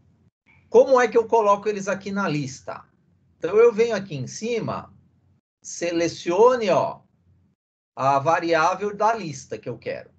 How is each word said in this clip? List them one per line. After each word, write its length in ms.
Como 280
é 80
que 120
eu 100
coloco 400
eles 180
aqui 240
na 160
lista? 560
Então, 200
eu 160
venho 220
aqui 220
em 100
cima, 680
selecione, 1080
ó, 320
a 240
variável 800
da 180
lista 440
que 100
eu 100
quero. 400